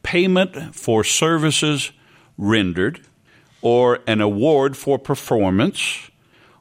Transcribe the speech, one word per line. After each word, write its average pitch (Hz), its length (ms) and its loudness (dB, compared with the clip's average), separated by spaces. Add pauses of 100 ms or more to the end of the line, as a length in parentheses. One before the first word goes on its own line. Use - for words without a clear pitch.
payment 185 720 0
for 110 260 0
services 151 880 0 (480)
rendered, 101 600 0 (600)
or 120 440 2
an 110 140 0
award 135 560 2
for 139 200 -2
performance, - 1120 -2 (520)